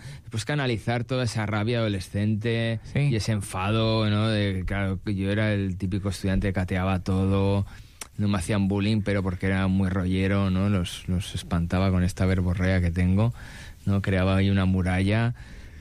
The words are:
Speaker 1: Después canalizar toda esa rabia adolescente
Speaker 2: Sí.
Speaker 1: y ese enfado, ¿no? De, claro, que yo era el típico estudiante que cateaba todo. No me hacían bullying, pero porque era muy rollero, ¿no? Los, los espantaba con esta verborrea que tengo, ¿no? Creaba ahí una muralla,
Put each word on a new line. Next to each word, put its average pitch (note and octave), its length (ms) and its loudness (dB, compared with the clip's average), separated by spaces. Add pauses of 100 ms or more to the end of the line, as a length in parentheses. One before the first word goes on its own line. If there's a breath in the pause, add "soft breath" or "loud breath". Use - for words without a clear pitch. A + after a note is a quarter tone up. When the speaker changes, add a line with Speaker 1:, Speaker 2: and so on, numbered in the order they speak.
(220 loud breath)
Speaker 1:
Después - 220 -8
canalizar B2 600 -2
toda B2+ 200 -2
esa A2 200 -2
rabia G#2+ 340 0
adolescente A2 1040 0 (120)
Speaker 2:
Sí. C#3 80 0 (100)
Speaker 1:
y A#2 60 2
ese A2 160 0
enfado, G#2+ 760 0
¿no? G#2+ 200 2
De, G2+ 360 0
claro, F#2+ 400 -2
que G#2 100 -2
yo F#2+ 160 0
era G#2+ 220 2
el G2 240 -2
típico G2 320 -2
estudiante G2 400 0
que F#2+ 40 -2
cateaba F#2 500 0
todo. G2 640 2 (520 loud breath)
No G#2 100 2
me G2+ 100 2
hacían G2 300 0
bullying, G2+ 340 2
pero G2+ 200 0
porque F#2 240 -2
era F#2+ 200 2
muy F#2+ 240 2
rollero, F#2+ 600 2
¿no? F#2+ 200 2
Los, F2+ 380 -2
los F2+ 260 -2
espantaba F#2 560 0
con F2+ 120 2
esta F2+ 240 0
verborrea F#2 540 2
que E2+ 100 2
tengo, F#2 440 2 (500 loud breath)
¿no? G2 180 2
Creaba F#2+ 340 2
ahí G2 140 4
una G2 140 4
muralla, F#2+ 720 2 (460 loud breath)